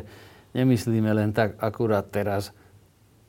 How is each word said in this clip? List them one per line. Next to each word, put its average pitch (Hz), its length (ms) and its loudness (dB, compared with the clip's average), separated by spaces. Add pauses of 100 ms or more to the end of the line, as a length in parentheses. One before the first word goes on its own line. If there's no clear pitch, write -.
(540)
nemyslíme 117 580 2
len 107 220 2
tak 107 280 0
akurát 107 460 -2
teraz 101 460 -4 (760)